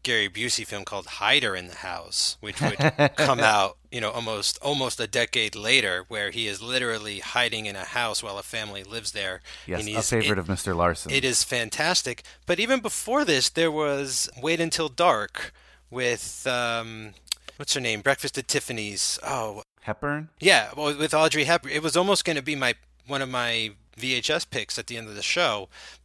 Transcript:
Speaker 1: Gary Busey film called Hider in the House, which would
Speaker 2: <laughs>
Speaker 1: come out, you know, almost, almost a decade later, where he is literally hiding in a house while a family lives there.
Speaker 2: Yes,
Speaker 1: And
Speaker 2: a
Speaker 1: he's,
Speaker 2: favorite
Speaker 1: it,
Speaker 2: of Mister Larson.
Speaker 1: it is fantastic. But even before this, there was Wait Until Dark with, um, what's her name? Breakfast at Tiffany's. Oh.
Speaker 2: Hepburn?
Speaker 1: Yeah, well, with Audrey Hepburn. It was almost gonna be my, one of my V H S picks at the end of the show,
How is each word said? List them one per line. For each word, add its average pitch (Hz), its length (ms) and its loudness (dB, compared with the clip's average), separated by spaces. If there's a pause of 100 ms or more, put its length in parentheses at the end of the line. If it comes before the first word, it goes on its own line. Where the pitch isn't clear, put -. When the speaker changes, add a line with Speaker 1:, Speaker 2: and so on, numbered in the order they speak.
Speaker 1:
Gary 110 280 2
Busey 110 360 -4
film 101 200 -8
called 98 200 -8
Hider 110 500 2
in 90 120 -6
the 87 80 -14
House, 87 640 -4
which 107 220 -10
would 135 160 0
Speaker 2:
<laughs> 139 400 4
Speaker 1:
come 139 240 4
out, 104 360 6 (140)
you 123 100 -8
know, 107 80 -2
almost, 110 520 -2
almost 135 380 -2
a 113 60 0
decade 113 500 0
later, 104 520 2
where 104 240 -4
he 113 160 -4
is 98 140 -6
literally 113 580 -4
hiding 113 460 0
in 101 100 -6
a 95 80 -8
house 117 400 -2
while 101 160 -8
a - 40 -10
family 104 400 -8
lives 107 280 -8
there. 95 300 -6 (260)
Speaker 2:
Yes, 104 140 -4
Speaker 1:
And 104 80 -6
Speaker 2:
a - 20 -4
Speaker 1:
he's, 110 180 0
Speaker 2:
favorite 107 280 2
Speaker 1:
it, - 20 0
Speaker 2:
of 80 80 -6
Mister 95 260 -2
Larson. 85 380 0
Speaker 1:
it 131 140 2
is 127 180 2
fantastic. 127 800 0 (240)
But 180 120 2
even 240 200 2
before - 460 0
this, 143 240 4
there 165 200 2
was 143 600 0 (120)
Wait 160 200 2
Until 165 260 0
Dark 120 680 2 (380)
with, 123 560 -2
um, 113 680 -2 (440)
what's - 160 -2
her 135 80 2
name? 110 200 0
Breakfast 139 360 0
at - 100 -6
Tiffany's. 104 720 -2
Oh. 110 400 -4 (200)
Speaker 2:
Hepburn? 147 480 -6 (100)
Speaker 1:
Yeah, 143 380 6
well, 147 200 0
with 151 160 0
Audrey 151 300 4
Hepburn. 165 300 2
It 151 100 0
was 160 140 2
almost 185 280 4
gonna 151 160 0
be 147 140 -4
my, 127 200 2 (300)
one 139 160 -2
of 131 80 -2
my 117 420 0 (260)
V 131 160 -2
H 120 160 0
S 160 160 2
picks - 340 -6
at - 80 -10
the 120 100 -8
end 113 120 -10
of 104 60 -12
the 104 60 -8
show, 110 460 0 (380)